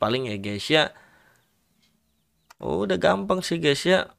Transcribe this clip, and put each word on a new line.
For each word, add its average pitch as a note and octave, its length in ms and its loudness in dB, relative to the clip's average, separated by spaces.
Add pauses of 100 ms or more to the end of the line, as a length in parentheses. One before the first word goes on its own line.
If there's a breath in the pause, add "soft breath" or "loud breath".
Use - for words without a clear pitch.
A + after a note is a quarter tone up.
paling A#2 320 -2
ya, G2+ 80 -8
guys, G2+ 240 -8
ya. D3+ 240 2 (1700 soft breath)
Oh, F3+ 320 -4
udah F3+ 80 0
gampang F#3 480 0
sih, E3+ 160 -2
guys, C#3+ 240 2
ya. F#3 340 2